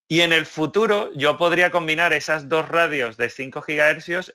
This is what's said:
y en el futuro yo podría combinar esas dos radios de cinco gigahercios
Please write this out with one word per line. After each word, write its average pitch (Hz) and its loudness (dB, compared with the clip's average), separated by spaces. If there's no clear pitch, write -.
y 160 2
en 170 4
el 160 2
futuro 202 0
yo 143 2
podría 175 2
combinar 165 0
esas 151 -2
dos 160 0
radios 147 0
de 117 -2
cinco 135 -12
gigahercios 156 -2